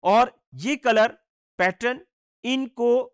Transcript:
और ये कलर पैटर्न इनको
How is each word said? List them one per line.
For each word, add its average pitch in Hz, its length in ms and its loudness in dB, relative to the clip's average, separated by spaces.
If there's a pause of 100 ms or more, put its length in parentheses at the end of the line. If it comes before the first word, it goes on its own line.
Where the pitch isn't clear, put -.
और 220 280 2 (240)
ये 233 220 -6
कलर 226 380 0 (420)
पैटर्न 226 420 -2 (440)
इनको 247 480 -2 (220)